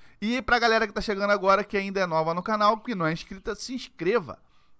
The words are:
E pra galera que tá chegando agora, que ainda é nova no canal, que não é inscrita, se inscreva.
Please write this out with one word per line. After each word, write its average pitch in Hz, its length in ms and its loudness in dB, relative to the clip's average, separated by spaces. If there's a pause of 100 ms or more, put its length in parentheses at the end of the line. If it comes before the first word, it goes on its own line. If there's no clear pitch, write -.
(200)
E 240 220 -2
pra 233 180 2
galera 226 260 2
que 202 80 -6
tá 214 80 -4
chegando 202 300 0
agora, 196 320 4
que 202 140 -4
ainda 196 220 -2
é 190 60 2
nova 160 280 0
no 180 100 -4
canal, 214 360 2
que 240 140 -8
não 175 120 -2
é 156 80 0
inscrita, 190 420 -10
se - 180 -10
inscreva. 185 680 -2 (400)